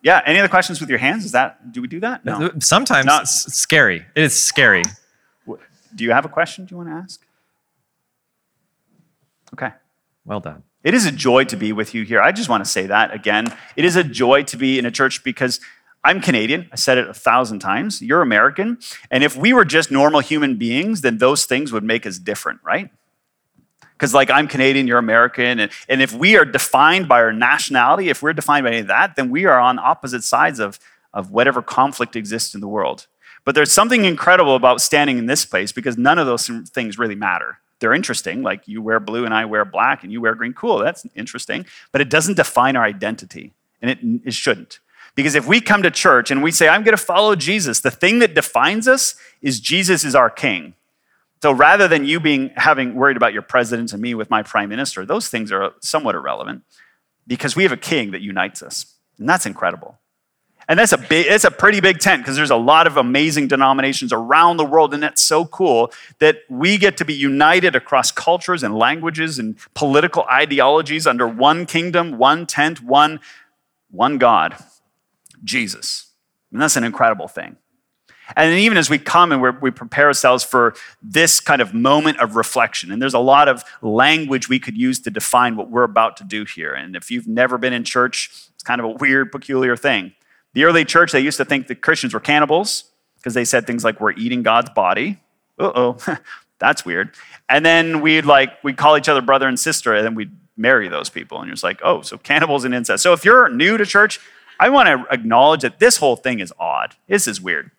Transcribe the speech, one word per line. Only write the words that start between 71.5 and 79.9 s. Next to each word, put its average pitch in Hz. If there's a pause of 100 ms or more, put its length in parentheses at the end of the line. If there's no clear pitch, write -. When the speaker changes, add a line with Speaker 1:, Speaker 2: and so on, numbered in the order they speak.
Speaker 1:
kingdom, 170
one 151
tent, 151
one, 147 (720)
one 127
God, 110 (880)
Jesus. 107 (400)
And 117
that's 151
an 123
incredible 110
thing. - (800)
And 160
even 208
as 160
we 156
come 170
and 135
we're, 127
we 131
prepare 143